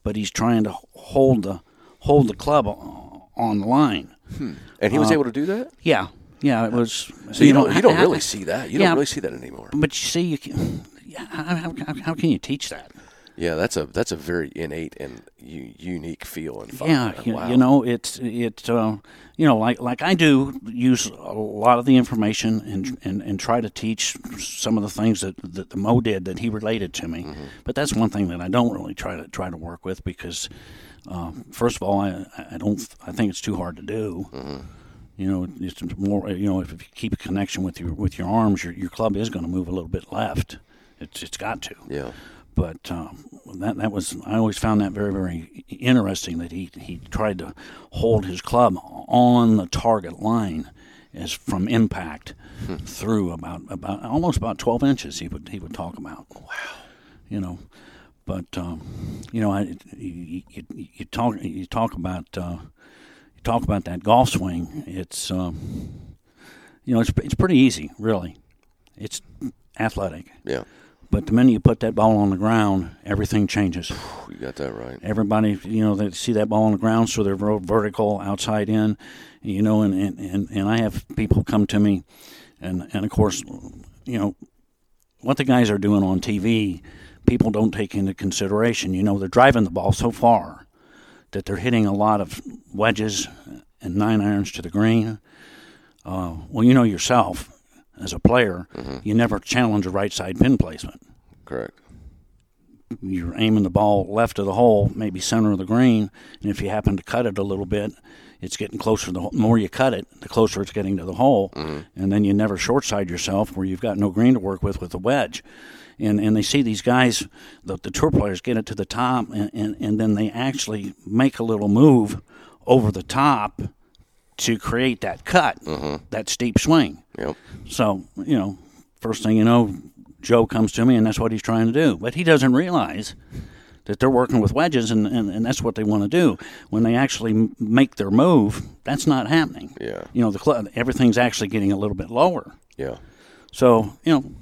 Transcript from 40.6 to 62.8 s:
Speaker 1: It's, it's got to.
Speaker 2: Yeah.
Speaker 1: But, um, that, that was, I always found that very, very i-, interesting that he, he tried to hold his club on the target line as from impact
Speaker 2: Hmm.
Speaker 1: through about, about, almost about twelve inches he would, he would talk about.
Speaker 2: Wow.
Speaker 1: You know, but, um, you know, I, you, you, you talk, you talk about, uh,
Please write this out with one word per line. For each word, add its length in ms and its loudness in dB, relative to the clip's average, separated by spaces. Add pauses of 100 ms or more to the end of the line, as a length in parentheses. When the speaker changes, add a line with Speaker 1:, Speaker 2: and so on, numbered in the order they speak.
Speaker 1:
It's, 220 -14
it's 140 -12
got 260 -8
to. 120 -12 (140)
Speaker 2:
Yeah. 240 -6 (420)
Speaker 1:
But, 360 -4
um, 340 -12 (300)
that, 220 -4
that 160 -4
was, 240 -6 (100)
I 100 -4
always 220 0
found 220 2
that 120 0
very, 200 -2
very 580 -6
i-, 60 -12
interesting 600 0
that 120 -8
he, 280 -10
he 220 -14 (100)
tried 280 -2
to 160 -12 (380)
hold 340 2
his 160 -8
club 400 4
on 760 4
the 80 -2
target 540 -2
line 500 -2 (440)
as 180 -10
from 360 -4
impact 640 -2 (320)
Speaker 2:
Hmm. 120 -8
Speaker 1:
through 520 -2
about, 400 -10
about, 340 -8
almost 320 0
about 220 -4
twelve 240 0
inches 380 0
he 80 -10
would, 220 -12
he 100 -12
would 120 -14
talk 240 -10
about. 380 -16
Speaker 2:
Wow. 140 -20 (800)
Speaker 1:
You 120 -6
know, 200 -8 (680)
but, 200 -8 (120)
um, 240 -10 (480)
you 100 -4
know, 120 2
I, 240 -4 (200)
you, 520 -12
you, 160 -18 (100)
you 300 -16
talk, 360 -2
you 260 -8
talk 280 -4
about, 320 -6 (100)
uh, 200 -6 (800)